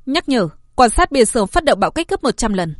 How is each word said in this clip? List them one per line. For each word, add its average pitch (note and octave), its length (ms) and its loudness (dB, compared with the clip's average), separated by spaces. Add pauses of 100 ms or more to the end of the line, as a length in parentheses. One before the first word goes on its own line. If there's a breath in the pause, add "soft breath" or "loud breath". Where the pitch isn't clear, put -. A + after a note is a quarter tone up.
Nhắc D4 220 -4
nhở, A#3 200 0 (260)
quan A#3+ 160 4
sát F4 220 0
bia C4 120 4
xương G#3 220 0
phát E4 180 -2
động A3 160 2
bạo F#3 100 0
kích E4 180 -6
gấp G4 140 -4
một A#3+ 140 -2
trăm - 160 -2
lần. E3+ 280 -4